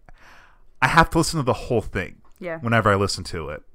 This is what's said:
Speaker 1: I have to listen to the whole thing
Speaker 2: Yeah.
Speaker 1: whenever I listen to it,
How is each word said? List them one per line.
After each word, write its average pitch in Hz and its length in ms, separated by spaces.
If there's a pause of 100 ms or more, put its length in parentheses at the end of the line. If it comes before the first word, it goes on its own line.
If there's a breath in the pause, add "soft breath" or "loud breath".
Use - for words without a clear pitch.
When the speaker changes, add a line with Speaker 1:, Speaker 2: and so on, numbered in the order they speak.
(800 soft breath)
Speaker 1:
I - 60
have 165 240
to 165 80
listen 160 220
to 135 40
the 123 100
whole - 280
thing - 380 (180)
Speaker 2:
Yeah. 170 220
Speaker 1:
whenever 113 320
I - 20
listen 98 300
to 80 240
it, 76 140 (120)